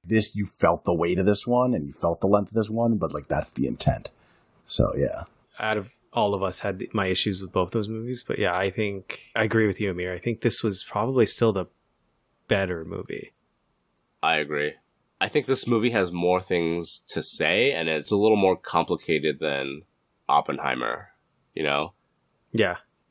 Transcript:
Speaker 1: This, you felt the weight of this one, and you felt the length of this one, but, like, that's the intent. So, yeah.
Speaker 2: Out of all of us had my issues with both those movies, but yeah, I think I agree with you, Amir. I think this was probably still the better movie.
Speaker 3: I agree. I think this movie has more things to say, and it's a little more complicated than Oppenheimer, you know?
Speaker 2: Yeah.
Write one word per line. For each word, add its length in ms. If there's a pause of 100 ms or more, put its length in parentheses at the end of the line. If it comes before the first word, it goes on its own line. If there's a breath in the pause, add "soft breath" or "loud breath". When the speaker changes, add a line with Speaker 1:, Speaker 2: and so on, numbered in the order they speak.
Speaker 1:
This, 320
you 120
felt 360
the 120
weight 240
of 80
this 180
one, 300
and 100
you 80
felt 280
the 60
length 220
of 60
this 160
one, 260
but, 160
like, 140
that's 240
the 160
intent. 420 (560 soft breath)
So, 320
yeah. 280 (340)
Speaker 2:
Out 180
of 140 (200)
all 220
of 80
us 200
had 200 (120)
my 120
issues 360
with 100
both 200
those 160
movies, 400
but 120
yeah, 180
I 140
think 500 (140)
I 80
agree 240
with 120
you, 120
Amir. 220
I 60
think 220
this 220
was 200
probably 440
still 260
the 120 (800)
better 360
movie. 500 (880)
Speaker 3:
I 140
agree. 360 (480)
I 80
think 180
this 200
movie 240
has 200
more 300
things 580 (100)
to 140
say, 480
and 180
it's 220
a 60
little 200
more 200
complicated 840
than 420 (480)
Oppenheimer, 800 (460)
you 80
know? 300 (580)
Speaker 2:
Yeah. 260 (340)